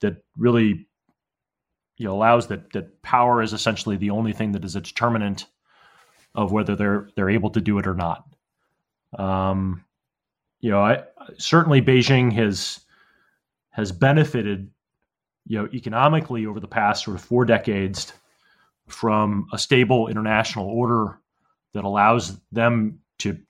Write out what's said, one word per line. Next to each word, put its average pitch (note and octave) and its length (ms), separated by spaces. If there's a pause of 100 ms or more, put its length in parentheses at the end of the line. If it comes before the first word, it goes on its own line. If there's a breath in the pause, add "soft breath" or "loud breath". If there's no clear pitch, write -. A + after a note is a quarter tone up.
that G2 220 (140)
really, A2+ 500 (1120)
you A2+ 100
know, F#2+ 60
allows A2+ 360
that, F2+ 240
that - 300
power B2 400
is G#2 100
essentially G#2+ 440
the G2+ 140
only A2 220
thing G#2 200
that F#2+ 120
is F#2+ 120
a F#2+ 40
determinant G#2+ 680 (880 soft breath)
of G2+ 180
whether G#2 220
they're, G2+ 420
they're G2 140
able G#2 200
to A2+ 100
do G2+ 180
it F#2+ 80
or F#2+ 80
not. E2+ 300 (920)
Um, F#2+ 640 (760)
you A#2 100
know, G2+ 100
I, G#2+ 240 (340)
certainly D#3+ 420
Beijing B2+ 520
has, G#2 480 (880)
has G2+ 220
benefited, A2+ 760 (760)
you A2 120
know, G#2 140
economically B2+ 760
over G#2 120
the F2+ 100
past G#2+ 360
sort G2 120
of F2+ 60
four B2 220
decades G2+ 680 (760)
from G#2+ 640
a G#2 60
stable B2 500
international A2 580
order A2+ 520 (560)
that G#2 100
allows G2+ 560 (100)
them A#2 480 (200)
to, G2+ 200 (120)